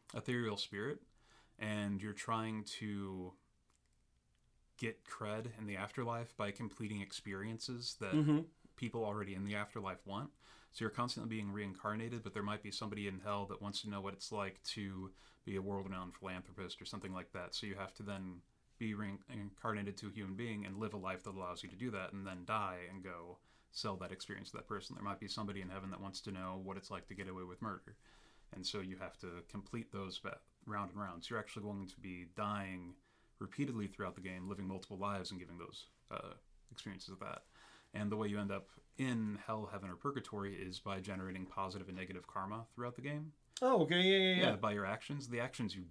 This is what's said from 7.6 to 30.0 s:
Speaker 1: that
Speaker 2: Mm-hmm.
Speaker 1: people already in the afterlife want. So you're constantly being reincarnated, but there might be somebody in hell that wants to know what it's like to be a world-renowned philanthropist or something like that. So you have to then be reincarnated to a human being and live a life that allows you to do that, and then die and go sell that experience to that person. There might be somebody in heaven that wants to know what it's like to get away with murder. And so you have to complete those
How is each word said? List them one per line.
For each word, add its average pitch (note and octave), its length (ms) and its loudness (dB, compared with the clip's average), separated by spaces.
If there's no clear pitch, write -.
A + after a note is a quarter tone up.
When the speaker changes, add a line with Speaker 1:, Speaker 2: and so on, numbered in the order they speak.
Speaker 1:
that G2 140 0
Speaker 2:
Mm-hmm. D3+ 280 8
Speaker 1:
people A2+ 300 0
already G2+ 300 0
in G2 100 0
the G#2 100 0
afterlife G#2 500 -2
want. G#2 260 -2
So - 120 -2
you're A2 60 6
constantly A#2 400 0
being G#2 220 0
reincarnated, G#2+ 720 0
but G#2 100 -4
there G#2+ 100 0
might G#2 200 0
be G2+ 80 -6
somebody G#2 360 0
in F#2+ 120 -2
hell G2+ 280 2
that G2+ 140 -4
wants G2+ 220 -2
to G#2 60 -4
know G2 120 0
what G2 140 0
it's - 160 -6
like G2 320 0
to F#2+ 500 -2
be G2+ 100 -2
a F#2+ 60 2
world-renowned F#2+ 540 -2
philanthropist F#2 640 -4
or - 40 -8
something F#2+ 280 -4
like F2+ 200 -4
that. F2+ 200 -4
So - 140 -2
you F#2+ 80 -2
have F#2+ 200 -4
to - 80 -8
then F#2+ 380 -4
be A2 160 2
reincarnated G2+ 1040 -2
to G#2+ 100 -4
a F#2+ 40 -4
human G2 240 -2
being G#2+ 300 0
and F#2+ 140 -4
live G#2+ 160 0
a - 20 -2
life F#2 260 0
that F#2+ 120 -4
allows F2+ 260 -2
you F#2 80 -6
to F2 60 -10
do A#2+ 160 0
that, F#2+ 220 0
and G2 120 -4
then F2+ 180 -4
die F#2+ 360 2
and F#2 140 -8
go F2 340 -6
sell G2+ 260 0
that F2+ 140 -4
experience G2 400 -6
to A2 60 -6
that - 100 -8
person. - 280 -4
There G#2 80 -6
might G2+ 160 0
be G2+ 80 -6
somebody G2+ 340 -2
in F2+ 80 -4
heaven F#2+ 220 -4
that F#2 100 -6
wants G2 200 -4
to G#2 100 -4
know F#2 320 -2
what F#2+ 140 -4
it's - 120 -10
like F#2 180 -4
to G2+ 60 -8
get F#2+ 140 -4
away F#2 160 -4
with F2+ 180 -8
murder. G#2 340 -4
And F#2 120 -4
so G#2 160 0
you F#2 160 -4
have F#2 220 -8
to F2 280 -8
complete A2 440 -6
those G2 280 -4